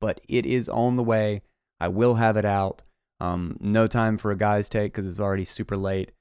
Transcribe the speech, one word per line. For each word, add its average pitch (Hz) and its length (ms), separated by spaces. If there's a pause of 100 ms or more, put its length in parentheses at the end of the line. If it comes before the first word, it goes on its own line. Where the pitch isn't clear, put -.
but 104 280
it - 180
is 123 240
on 123 260
the 123 60
way. 107 400 (360)
I 87 100
will 113 260
have 113 240
it 104 80
out. 98 360 (380)
Um, 87 400
no 110 260
time 110 300
for 104 140
a 101 60
guy's 104 320
take 104 260
'cause 98 100
it's 92 160
already 98 240
super 104 320
late. 95 440